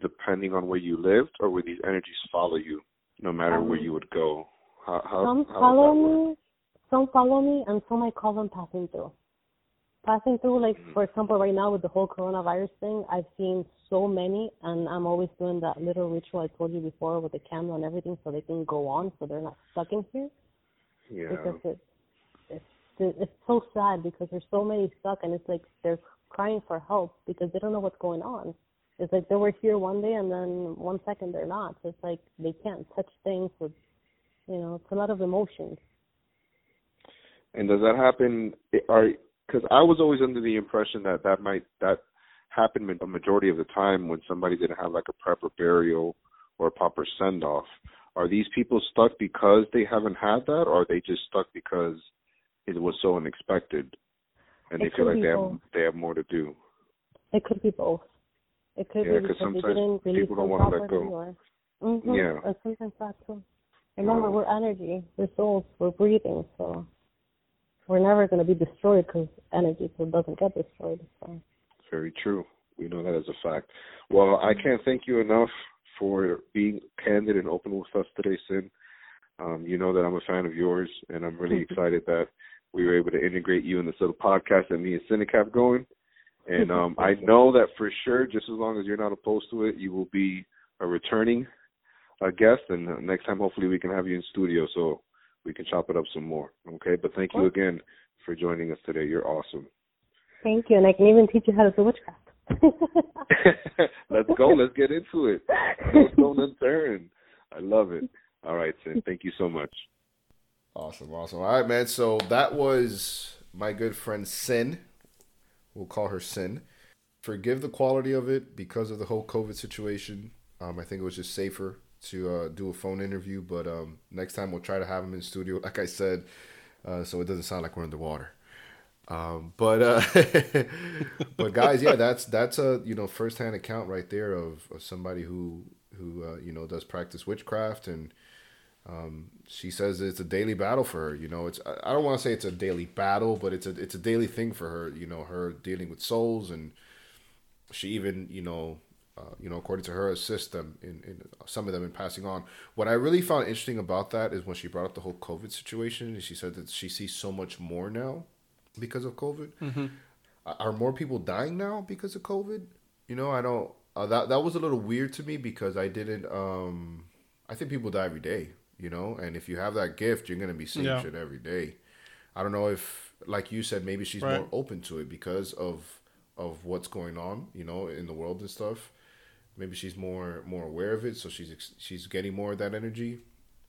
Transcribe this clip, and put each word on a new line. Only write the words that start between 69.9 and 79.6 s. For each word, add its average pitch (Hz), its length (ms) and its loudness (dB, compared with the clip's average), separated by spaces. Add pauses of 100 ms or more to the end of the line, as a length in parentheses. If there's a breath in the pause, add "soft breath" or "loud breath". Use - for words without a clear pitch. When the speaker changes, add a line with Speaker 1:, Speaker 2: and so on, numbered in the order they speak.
Speaker 2:
so 165 100 -2
doesn't 165 320 0
get 190 160 2
destroyed. 165 500 -8 (160)
So. 170 200 -16 (500)
Speaker 1:
Very 80 220 -6
true. 98 340 -4 (320)
We 85 100 -8
know 85 140 -6
that 87 120 -2
as 78 140 -4
a 71 140 -8
fact. 78 280 -6 (400 loud breath)
Well, 98 260 8
I 107 180 6
Speaker 2:
Mm-hmm. 101 80 -6
Speaker 1:
can't 127 220 2
thank 131 220 0
you 123 140 2
enough 113 300 6 (480)
for 95 440 0 (120)
being 104 260 2 (160)
candid 104 400 2
and 92 120 0
open 98 300 -4
with - 160 -8
us 98 120 0 (100)
today, 98 220 0 (100)
Sin. 95 220 -4 (680 soft breath)
Um, 82 280 -6